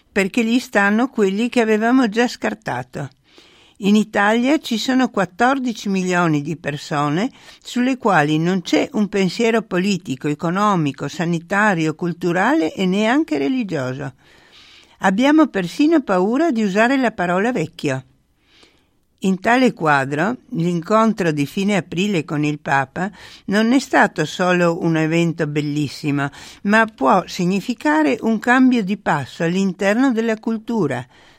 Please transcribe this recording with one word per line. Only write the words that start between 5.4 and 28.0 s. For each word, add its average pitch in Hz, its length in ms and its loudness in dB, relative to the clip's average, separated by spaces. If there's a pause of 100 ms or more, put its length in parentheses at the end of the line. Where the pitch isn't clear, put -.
milioni 180 540 0
di 156 140 -8
persone 147 760 -4 (280)
sulle 247 360 -2
quali 156 420 2
non 175 240 0
c'è - 300 0
un 208 160 0
pensiero 214 540 0
politico, 185 640 -4
economico, 170 800 -2
sanitario, 170 880 -2
culturale 185 760 0
e 190 140 -2
neanche 233 500 0
religioso. 160 800 -4 (840)
Abbiamo 262 500 4
persino 285 540 2
paura 233 500 0
di 226 100 0
usare 220 340 2
la 247 140 2
parola 185 400 0
vecchio. 156 540 -4 (1160)
In 190 180 0
tale 240 320 2
quadro, 147 640 0 (140)
l'incontro 175 800 0
di 143 120 -2
fine 196 320 -2
aprile 180 480 -2
con 151 200 -4
il 147 160 -2
Papa 156 500 -2 (360)
non 220 260 2
è 269 80 4
stato 214 440 0
solo 175 600 0
un 165 120 2
evento 160 520 0
bellissimo, 147 800 -4 (320)
ma 220 240 2
può 220 400 0
significare 247 920 -2